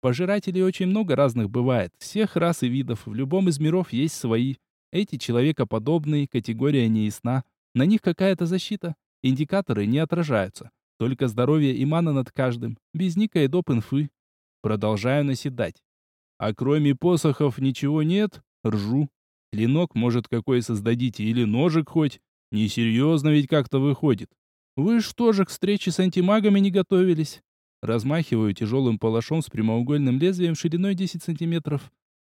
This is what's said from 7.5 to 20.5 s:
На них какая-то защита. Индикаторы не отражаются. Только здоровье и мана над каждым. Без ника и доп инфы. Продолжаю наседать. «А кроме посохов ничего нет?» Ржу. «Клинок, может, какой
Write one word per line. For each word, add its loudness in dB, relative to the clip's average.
На 4
них 4
какая-то 0
защита. -6
Индикаторы 0
не 2
отражаются. -2
Только 0
здоровье 2
и 0
мана 2
над -2
каждым. -4
Без -2
ника 0
и 4
доп 0
инфы. 0
Продолжаю 0
наседать. -4
«А -4
кроме 2
посохов 2
ничего -2
нет?» -2
Ржу. 0
«Клинок, -2
может, 0
какой 0